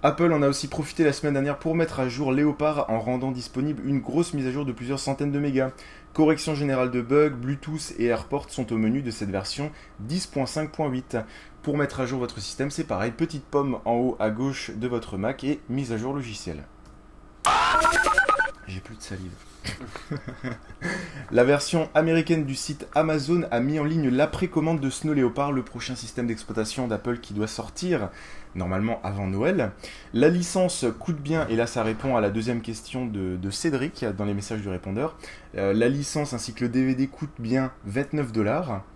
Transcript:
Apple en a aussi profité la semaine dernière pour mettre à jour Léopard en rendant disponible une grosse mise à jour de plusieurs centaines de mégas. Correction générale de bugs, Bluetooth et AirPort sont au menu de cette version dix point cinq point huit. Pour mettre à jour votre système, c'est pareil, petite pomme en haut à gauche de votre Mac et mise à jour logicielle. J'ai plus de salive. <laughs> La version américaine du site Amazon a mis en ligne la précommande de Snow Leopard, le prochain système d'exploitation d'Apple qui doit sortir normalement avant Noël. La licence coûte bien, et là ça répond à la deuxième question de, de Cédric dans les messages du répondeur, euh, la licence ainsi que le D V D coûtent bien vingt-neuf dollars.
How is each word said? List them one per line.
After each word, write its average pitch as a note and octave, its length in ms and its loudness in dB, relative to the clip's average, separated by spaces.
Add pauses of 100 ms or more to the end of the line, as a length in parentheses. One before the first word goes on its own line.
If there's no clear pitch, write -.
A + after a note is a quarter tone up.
Apple E3 280 6
en D3 80 4
a C#3 80 6
aussi C3+ 180 -2
profité D#3 380 0
la C#3+ 80 6
semaine D3 180 0
dernière C#3 260 0
pour D#3+ 180 0
mettre D#3+ 260 2
à B2+ 80 2
jour C3 240 0
Léopard D3 560 2
en A2 100 2
rendant B2+ 320 0
disponible B2+ 540 -4
une C#3 160 2
grosse E3 320 0
mise C#3 120 0
à B2+ 60 0
jour C#3+ 140 -2
de B2+ 80 -4
plusieurs B2 260 -4
centaines C#3+ 320 -2
de C#3+ 80 0
mégas. C3 320 2 (420)
Correction D#3 420 4
générale C3+ 360 2
de B2 80 0
bugs, C#3+ 300 6
Bluetooth C#3 680 -6
et A#2 100 2
AirPort C#3 420 -2
sont A#2+ 240 -4
au A2+ 40 2
menu A2 240 2
de B2 100 -4
cette G#2 180 -4
version G2 420 -4 (300)
dix D3+ 260 -4
point C#3 180 -2
cinq D3+ 280 -4
point D3+ 160 -2
huit. B2+ 260 -4 (460)
Pour D3 160 0
mettre C#3 240 0
à B2+ 40 0
jour B2+ 140 -2
votre A#2+ 220 -4
système, C3+ 280 -4
c'est D#3 140 -4
pareil, A2 280 -2
petite D3+ 340 -4
pomme C#3 400 0
en A2+ 80 2
haut B2 260 2
à G#2+ 100 4
gauche B2+ 460 -2
de A2+ 140 -2
votre A#2 280 -4
Mac B2 280 -2
et C#3+ 240 0
mise B2 240 -2
à A2 40 -2
jour B2 160 -2
logicielle. G#2 520 -8 (2000)
J'ai F#2 140 -8
plus A2 160 -16
de - 40 -18
salive. F#2+ 300 -10 (320)
<laughs> - 80 -6 (1600)
La B2 140 8
version D3 500 2
américaine D#3+ 480 4
du C3+ 120 -2
site - 300 -8 (100)
Amazon D#3 540 4
a A#2+ 120 2
mis D3 180 2
en D3 60 2
ligne D#3 240 4
la C3 180 4
précommande D#3+ 540 0
de C#3 80 0
Snow D3+ 240 -2
Leopard, C#3 400 2
le C3 100 0
prochain A#2+ 320 -8
système A#2+ 320 -6
d'exploitation A2+ 640 -2
d'Apple A#2+ 300 -2
qui - 140 -12
doit G#2 140 0
sortir A#2+ 640 -2 (460)
normalement F#2+ 480 0
avant G2 220 -4
Noël. A2 460 0 (420)
La B2 140 6
licence F3 580 2 (140)
coûte D#3+ 200 -4
bien, D3+ 280 0
et A2+ 80 0
là A#2 100 4
ça A#2 160 -2
répond A2 360 0
à A2 40 4
la G#2 80 4
deuxième A2+ 320 0
question A2+ 440 -6
de, F#2+ 320 -2
de F#2 120 -4
Cédric C#3 560 -2 (120)
dans G#2 80 -2
les G2+ 80 0
messages G#2 280 -4
du G2+ 60 -6
répondeur, G2 500 -4 (380)
euh, G2 180 2
la A2 140 6
licence C#3+ 460 0
ainsi A2+ 200 -6
que B2 120 -2
le A#2+ 40 2
D C3 160 4
V C3 100 4
D C3+ 120 0
coûtent C#3+ 320 -10
bien B2+ 320 0 (140)
vingt-neuf C3 480 -2
dollars. A2 500 0 (120)